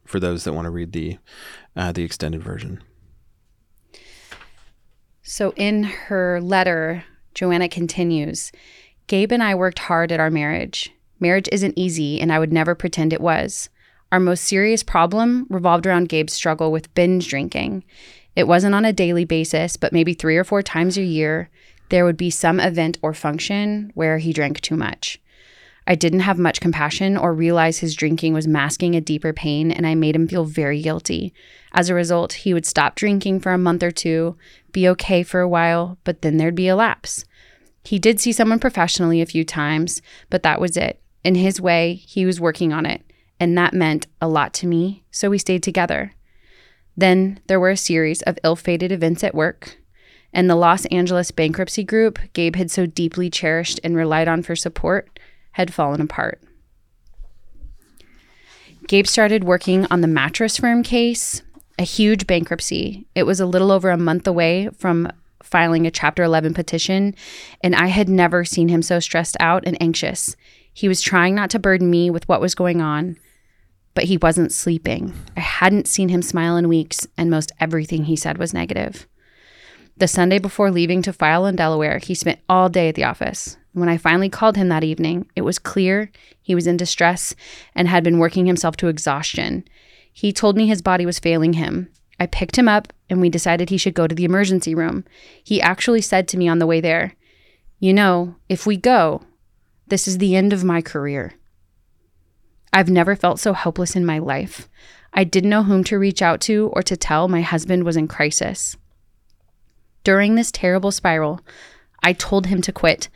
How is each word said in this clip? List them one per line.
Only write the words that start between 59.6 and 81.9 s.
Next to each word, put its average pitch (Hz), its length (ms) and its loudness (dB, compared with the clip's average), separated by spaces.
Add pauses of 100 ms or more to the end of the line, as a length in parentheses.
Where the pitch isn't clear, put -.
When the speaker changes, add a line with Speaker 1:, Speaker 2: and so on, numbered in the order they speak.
Speaker 2:
on 175 140 2
the 165 60 4
Mattress 160 500 0
Firm 240 260 2
case, 233 580 -2 (380)
a 180 40 0
huge 208 440 2
bankruptcy. 175 880 -2
It 185 80 2
was 185 160 2
a 185 80 0
little 185 240 4
over 190 180 4
a 175 80 2
month 170 300 0
away 175 500 2
from 170 340 0 (300)
filing 165 460 2
a 165 40 -2
Chapter 156 300 -2
eleven 160 320 2
petition, 190 640 -2 (460)
and 180 140 2
I 175 120 4
had 185 200 2
never 175 380 4
seen 170 220 2
him 170 160 4
so 175 160 0
stressed 170 400 -2
out 170 260 2
and 175 160 -4
anxious. - 540 -2 (360)
He - 160 -2
was 185 140 2
trying 185 320 2
not 202 180 -2
to 226 80 -2
burden 185 300 4
me 175 220 4
with 170 160 -4
what 117 140 4
was 180 120 0
going 175 260 0
on, 156 380 -2 (800)
but - 80 0
he 180 140 2
wasn't 165 340 2
sleeping. 170 640 -4 (200)
I 175 40 -8
hadn't 190 480 2
seen 185 220 0
him 175 120 2
smile 170 360 0
in 170 120 2
weeks, 160 380 0 (100)
and 170 140 0
most 156 280 0
everything 160 440 -2
he 156 120 -2
said 151 220 -4
was 170 160 -6
negative. - 540 -6 (920)
The 185 100 2
Sunday 185 300 2
before 196 320 0
leaving 175 320 2
to 185 120 -4
file 165 340 2
in 190 80 0
Delaware, 156 420 0